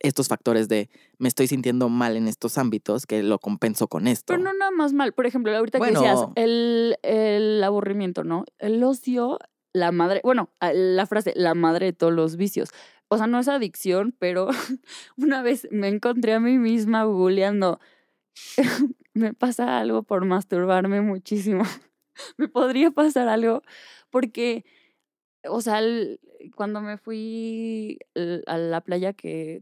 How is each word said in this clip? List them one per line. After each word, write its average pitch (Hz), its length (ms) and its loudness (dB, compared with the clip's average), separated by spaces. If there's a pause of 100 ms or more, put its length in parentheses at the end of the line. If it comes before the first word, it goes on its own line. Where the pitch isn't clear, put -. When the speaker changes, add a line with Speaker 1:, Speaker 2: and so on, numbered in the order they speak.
Speaker 1:
estos 139 280 0
factores 110 400 0
de 107 220 0 (280)
me 127 100 0
estoy 127 180 2
sintiendo 123 420 0
mal 117 280 0
en 113 100 0
estos 110 320 -4
ámbitos 110 480 -2
que 107 160 -2
lo 101 160 2
compenso 104 500 -2
con 92 200 -2
esto. - 260 -2
Speaker 2:
Pero 359 80 0
no 381 120 -2
nada 392 180 -2
más 302 200 0
mal. 277 200 0
Por 247 140 0
ejemplo, 233 300 -2
ahorita 226 220 0
que 233 140 2
Speaker 1:
Bueno. 151 80 4
Speaker 2:
decías, 190 200 4 (140)
el, 233 680 2
el 214 600 2
aburrimiento, 196 640 -2
¿no? 165 200 -4 (140)
El 220 240 0
ocio, 247 560 0 (340)
la 175 200 2
madre, 175 320 2
bueno, 247 340 2
a-, 175 140 0
la 185 340 2
frase, 208 300 -2
la 170 180 2
madre 170 320 2
de 180 60 0
todos 170 200 2
los 160 240 0
vicios. - 340 -2 (420)
O 214 40 2
sea, 220 120 0
no 240 100 0
es 247 100 0
adicción, 208 720 -2
pero 180 300 -2
<laughs> 254 360 -6 (320)
una 269 260 0
vez 240 280 -2
me 202 180 0
encontré 226 460 0
a 226 60 2
mí 247 180 4
misma 220 460 2
googleando, 190 760 2 (560)
<laughs> 247 640 -2 (180)
"Me 220 200 0
pasa 247 440 -2
algo 220 240 0
por 190 220 0
masturbarme 185 760 0
muchísimo". 202 640 -2
<laughs> - 760 -10
"Me 294 120 -2
podría 262 440 2
pasar 277 360 2
algo", 226 340 0 (480)
porque, 233 540 -2 (840)
o 220 120 -2
sea, 214 200 0
el, 220 400 -2 (340)
cuando 208 280 -6
me 208 160 -10
fui, 226 1000 -8 (160)
el, 175 320 -6
a 165 120 -6
la 165 220 -4
playa, 185 320 -4
que 160 500 -10